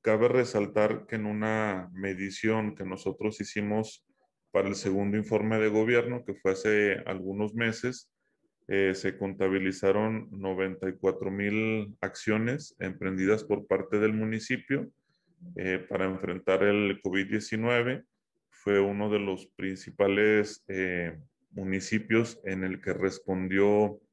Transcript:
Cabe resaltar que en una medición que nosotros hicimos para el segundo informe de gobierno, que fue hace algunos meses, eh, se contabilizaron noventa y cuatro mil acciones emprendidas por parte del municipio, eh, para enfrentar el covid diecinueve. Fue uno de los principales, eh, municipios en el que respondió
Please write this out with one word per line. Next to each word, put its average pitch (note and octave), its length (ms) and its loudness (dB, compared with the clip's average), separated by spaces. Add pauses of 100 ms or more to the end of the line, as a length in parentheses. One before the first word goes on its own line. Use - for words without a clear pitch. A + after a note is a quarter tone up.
Cabe A2 280 4
resaltar A2 760 2
que A2+ 100 -6
en G#2+ 100 -4
una G#2+ 640 -2
medición G2 800 -2
que G2 100 -10
nosotros G2 560 -6
hicimos G#2+ 680 -4 (460)
para G2 160 2
el G2 80 -2
segundo G2+ 420 0
informe G#2+ 400 0
de G#2+ 100 2
gobierno, A#2+ 560 2
que G2 100 -6
fue F#2+ 180 0
hace G#2 520 2
algunos G2 500 -4
meses, A#2 560 -4 (580)
eh, F#2+ 260 4
se F#2+ 240 -4
contabilizaron G2 1120 0
noventa F#2+ 580 -4
y F#2 60 -6
cuatro F#2+ 360 0
mil G#2 680 -2
acciones A2 760 -2
emprendidas F#2+ 680 0
por G2+ 220 -2
parte F#2+ 320 0
del G#2+ 140 2
municipio, A2 760 -4 (680)
eh, F#2 320 -2
para F#2+ 180 -2
enfrentar F#2 560 0
el G2+ 400 2
covid G2 260 -2
diecinueve. A#2 760 -2 (440)
Fue G2+ 320 2
uno G2+ 300 0
de G#2 80 2
los G2 280 -4 (100)
principales, G2+ 1120 2
eh, F2+ 500 -2 (320)
municipios G#2 920 0
en F#2 200 -4
el F#2 160 -4
que F#2 120 -4
respondió F#2+ 1080 2 (120)